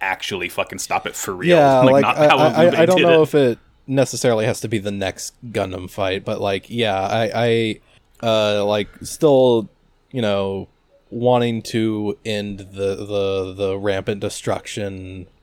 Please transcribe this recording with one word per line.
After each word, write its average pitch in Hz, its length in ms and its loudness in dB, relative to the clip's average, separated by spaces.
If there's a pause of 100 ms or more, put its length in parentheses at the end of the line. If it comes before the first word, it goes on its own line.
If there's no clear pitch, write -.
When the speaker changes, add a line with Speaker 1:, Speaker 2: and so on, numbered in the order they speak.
Speaker 1:
actually 92 480 -6
fucking - 300 -6
stop - 280 -4
it - 80 -10
for - 180 -8
real. 165 240 2
Speaker 2:
Yeah, 139 220 6
Speaker 1:
<laughs> 127 40 4
Like, 131 100 6
Speaker 2:
like, 139 80 6
Speaker 1:
not 117 160 0
Speaker 2:
I, 151 100 6
Speaker 1:
how 151 100 6
Speaker 2:
I, 143 140 4
I, 160 140 4
Speaker 1:
Lube 175 100 6
Speaker 2:
I 165 100 4
don't 180 120 4
Speaker 1:
did 180 60 4
Speaker 2:
know 170 180 6
Speaker 1:
it. - 20 6
Speaker 2:
if 151 120 -2
it 127 240 2 (280)
necessarily 123 580 0
has 113 160 -2
to 120 60 -6
be 110 120 -2
the 101 120 -6
next 95 420 -6 (160)
Gundam 95 400 -6
fight, 95 360 -4
but, 104 160 -6
like, 98 280 -4
yeah, 110 300 -2
I, 113 800 0 (420)
I, - 60 -4
uh, 104 380 2
like, 104 240 -2 (120)
still, 127 680 2 (420)
you 131 100 -6
know, 98 460 -2 (420)
wanting 120 520 2
to 107 640 -2
end 104 320 -6 (140)
the, 98 240 -4
the, 98 600 -4
the 98 220 -4
rampant 98 420 -4
destruction 95 1080 -8 (160)